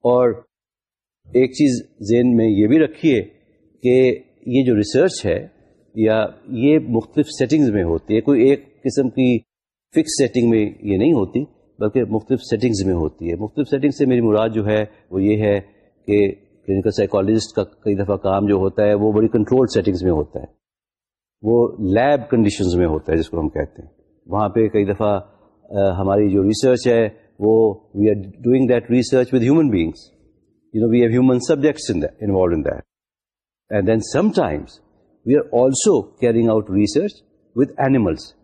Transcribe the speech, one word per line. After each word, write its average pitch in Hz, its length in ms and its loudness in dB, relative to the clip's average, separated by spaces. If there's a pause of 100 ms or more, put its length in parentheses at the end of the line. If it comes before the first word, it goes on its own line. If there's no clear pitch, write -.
اور 123 380 2 (880)
ایک 127 180 2
چیز 127 360 0 (240)
ذہن 120 260 4
میں 113 120 2
یہ 107 180 2
بھی 139 120 2
رکھیے 147 440 0 (600)
کہ 127 400 2 (240)
یہ 127 180 0
جو 123 120 2
ریسرچ 135 500 0
ہے 87 220 -4 (460)
یا 110 320 0 (220)
یہ 139 300 2
مختلف 131 480 -2
سیٹنگز 135 440 0
میں 101 140 0
ہوتی 82 320 -2
ہے، 117 40 2
کوئی 131 280 2
ایک - 340 -2
قسم 131 260 -2
کی 123 300 0 (560)
فکس - 240 -2
سیٹنگ 120 320 0
میں 107 200 0 (120)
یہ 98 140 -2
نہیں 139 160 2
ہوتی - 500 -4 (160)
بلکہ 135 260 -2
مختلف 110 360 -4
سیٹنگز 107 460 -2
میں 95 80 0
ہوتی 82 360 -4
ہے۔ 85 60 -4
مختلف 107 320 -8
سیٹنگ 143 220 0
سے 139 160 0
میری 123 140 2
مراد 110 340 2
جو 107 120 -2
ہے 107 180 0 (260)
وہ 95 120 -4
یہ 107 140 2
ہے 101 240 0 (460)
کہ 101 260 2 (340)
کلینیکل 98 240 0
سائیکالوجسٹ 104 680 -2
کا 101 80 -2
کئی - 300 -6
دفعہ 98 220 -2
کام 98 300 -2
جو 101 80 2
ہوتا 98 300 0
ہے 104 100 2
وہ 104 180 0
بڑی 110 160 2
کنٹرول 123 380 0
سیٹنگز 92 360 -2
میں 90 100 0
ہوتا 76 280 -4
ہے، - 40 -14 (1000)
وہ 117 260 2 (100)
لیب 113 520 0
کنڈیشنز 101 440 0
میں 87 120 2
ہوتا 78 260 -4
ہے 80 60 0
جس 80 120 -4
کو 82 100 -6
ہم 76 80 -4
کہتے 71 340 -8
ہیں، 67 60 -20 (380)
وہاں 104 220 -2
پہ 110 200 0
کئی 101 160 0
دفعہ، 101 360 -2 (500)
آ، 98 300 -2
ہماری 98 320 0
جو 98 100 2
ریسرچ 123 460 0
ہے 113 200 2 (300)
وہ 110 360 2
we 101 400 -4
are 98 80 -6
doing 123 500 -2
that 120 240 0
research 123 380 0
with 117 160 2
human 156 220 2
beings, 82 280 -2 (760)
you 107 80 -2
know, 117 120 2
we 120 80 4
have 117 160 2
human 127 200 2 (120)
subjects 143 440 -2
in 82 60 -2
that, - 140 -6 (140)
involved 92 280 0
in 76 60 -4
that, - 200 -6 (880)
and 104 200 -2
then 110 100 2 (160)
sometimes 139 520 -2 (580)
we 131 100 2
are - 120 0 (120)
also 135 320 2 (320)
carrying 117 260 2
out 110 200 0
research 104 460 0 (440)
with 135 300 -2
animals 101 320 0 (220)